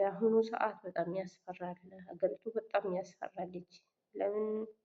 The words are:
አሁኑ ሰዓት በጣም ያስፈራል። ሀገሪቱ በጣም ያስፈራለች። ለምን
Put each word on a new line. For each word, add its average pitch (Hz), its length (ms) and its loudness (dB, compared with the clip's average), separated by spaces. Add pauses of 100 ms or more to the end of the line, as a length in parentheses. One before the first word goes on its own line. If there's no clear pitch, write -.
አሁኑ 214 380 4
ሰዓት 220 380 0
በጣም 170 320 -2
ያስፈራል። 180 640 -6 (260)
ሀገሪቱ 180 420 -2 (100)
በጣም 214 380 0
ያስፈራለች። 180 800 -6 (420)
ለምን 208 320 0 (380)